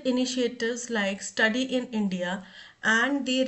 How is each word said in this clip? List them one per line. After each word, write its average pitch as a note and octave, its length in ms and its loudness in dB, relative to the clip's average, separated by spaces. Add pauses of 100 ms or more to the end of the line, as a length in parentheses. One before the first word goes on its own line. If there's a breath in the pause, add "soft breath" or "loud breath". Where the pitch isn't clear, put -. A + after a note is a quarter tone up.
initiatives B3 840 0
like G3+ 320 -2
Study A3+ 400 2 (140)
in A#3+ 100 0 (140)
India F3+ 340 -2 (560 loud breath)
and B3 380 2
the B3+ 200 2